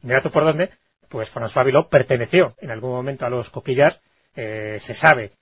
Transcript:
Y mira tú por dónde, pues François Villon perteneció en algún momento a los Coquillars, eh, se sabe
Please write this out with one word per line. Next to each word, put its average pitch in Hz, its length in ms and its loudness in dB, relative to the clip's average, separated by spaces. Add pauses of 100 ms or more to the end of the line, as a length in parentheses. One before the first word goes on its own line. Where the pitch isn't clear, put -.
Y 127 60 -12
mira 131 140 2
tú - 100 -4
por 151 120 4
dónde, 160 260 0 (380)
pues 110 240 -8
François 120 320 -2
Villon 135 240 2
perteneció 135 720 2
en 127 120 -12
algún 110 180 -8
momento 127 360 -6
a 120 40 -2
los 120 200 -6
Coquillars, 135 500 0 (340)
eh, 107 460 -10
se - 140 -12
sabe 123 480 4